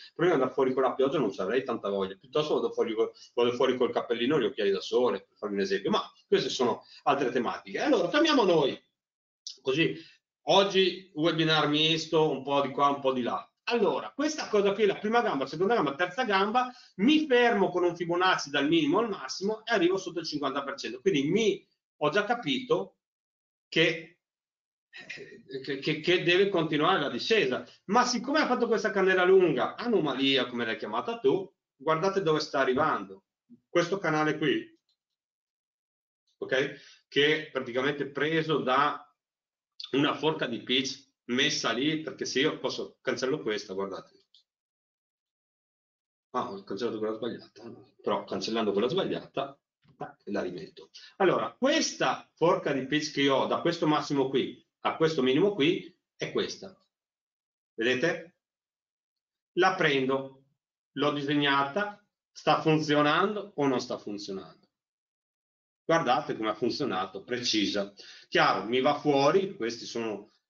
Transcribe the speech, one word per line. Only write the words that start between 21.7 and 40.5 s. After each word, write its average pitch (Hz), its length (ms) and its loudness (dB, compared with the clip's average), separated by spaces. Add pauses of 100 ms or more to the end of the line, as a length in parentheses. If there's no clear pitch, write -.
ho 151 120 0
già 202 140 0
capito 196 720 -2 (720)
che, 165 500 -2 (1400)
che, 139 160 -6
che, 151 220 -4
che 165 220 2
deve 180 280 2
continuare 160 500 0
la 139 80 -2
discesa. 127 560 0 (220)
Ma 240 180 4
siccome 254 360 -2
ha 285 60 2
fatto 240 200 0
questa 220 240 0
candela 190 340 2
lunga, 180 520 4
anomalia, 135 720 0
come 120 200 -4
l'hai 110 100 -4
chiamata 120 420 -6
tu, 185 320 0 (240)
guardate 160 480 0
dove 156 180 2
sta - 200 -2
arrivando. 127 640 0 (460)
Questo 170 260 0
canale 156 400 0
qui, 127 420 -2 (1600)
ok? - 680 -6
Che 156 380 2
è - 40 -18
praticamente 131 600 -4
preso 151 480 -2
da 127 420 0 (920)
una 143 220 2
forca 156 320 -2
di 117 160 -6